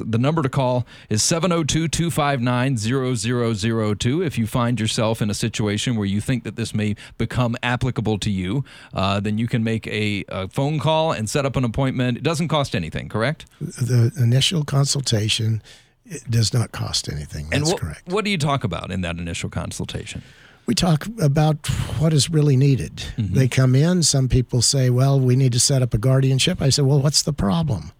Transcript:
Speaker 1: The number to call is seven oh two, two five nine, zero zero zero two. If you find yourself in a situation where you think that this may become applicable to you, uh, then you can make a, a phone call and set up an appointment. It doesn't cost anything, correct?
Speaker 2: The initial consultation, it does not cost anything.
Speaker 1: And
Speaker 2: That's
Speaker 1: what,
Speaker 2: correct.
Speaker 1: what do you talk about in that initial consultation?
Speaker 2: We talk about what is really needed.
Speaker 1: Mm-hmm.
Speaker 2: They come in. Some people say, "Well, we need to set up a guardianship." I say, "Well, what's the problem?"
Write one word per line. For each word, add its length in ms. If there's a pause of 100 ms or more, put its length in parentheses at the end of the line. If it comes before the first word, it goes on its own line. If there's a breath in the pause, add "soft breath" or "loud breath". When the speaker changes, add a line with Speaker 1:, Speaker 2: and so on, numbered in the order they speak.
Speaker 1:
The 140
number 240
to 60
call 360 (240 loud breath)
is 140
seven 280
oh 120
two, 240
two 240
five 300
nine, 360
zero 380
zero 400
zero 400
two. 260
If 160
you 80
find 340
yourself 420
in 100
a 20
situation 640
where 100
you 160
think 220
that 140
this 180
may 200 (220 loud breath)
become 460
applicable 560
to 100
you, 340 (300 loud breath)
uh, 260
then 200
you 80
can 160
make 240
a, 400
a 220
phone 300
call 320
and 160
set 180
up 100
an 80
appointment. 560
It 40
doesn't 260
cost 260
anything, 340
correct? 360 (140)
Speaker 2:
The 580
initial 460
consultation, 1000 (420 loud breath)
it 240
does 240
not 180
cost 380
anything. 420
Speaker 1:
And 100
Speaker 2:
That's 100
Speaker 1:
what, 100
Speaker 2:
correct. 280
Speaker 1:
what 160
do 60
you 60
talk 260
about 280
in 100
that 160
initial 320
consultation? 720 (440 loud breath)
Speaker 2:
We 100
talk 300 (160)
about 460 (320)
what 140
is 160
really 260
needed. 400 (220)
Speaker 1:
Mm-hmm. 160
Speaker 2:
They 160
come 260
in. 260
Some 280
people 320
say, 280
"Well, 300
we 160
need 160
to 80
set 220
up 120
a 40
guardianship." 640
I 80
say, 120
"Well, 200
what's 200
the 120
problem?" 680